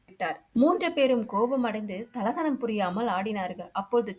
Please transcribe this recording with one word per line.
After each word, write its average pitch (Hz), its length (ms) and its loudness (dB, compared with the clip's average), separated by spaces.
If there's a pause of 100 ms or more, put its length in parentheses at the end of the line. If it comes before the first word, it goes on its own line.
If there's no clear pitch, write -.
விட்டார். - 460 -8
மூன்று 339 400 4
பேரும் 254 360 2
கோபமடைந்து 214 840 -2
தலகணம் 254 480 -2
புரியாமல் 214 500 -2
ஆடினார்கள். 190 640 -4
அப்பொழுது 202 460 0